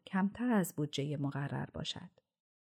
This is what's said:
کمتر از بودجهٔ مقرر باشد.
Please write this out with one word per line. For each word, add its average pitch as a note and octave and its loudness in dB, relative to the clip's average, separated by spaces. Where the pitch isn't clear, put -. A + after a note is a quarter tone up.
کمتر G3+ 2
از G3 4
بودجهٔ D3 0
مقرر C#3 -2
باشد. - -6